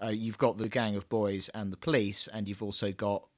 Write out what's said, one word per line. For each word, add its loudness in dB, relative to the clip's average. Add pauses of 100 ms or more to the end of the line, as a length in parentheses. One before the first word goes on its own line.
Uh, 0
you've -2
got 6
the -2
Gang 0
of -4
Boys 2
and -6
the -8
police, 2
and -4
you've -6
also -2
got -2 (100)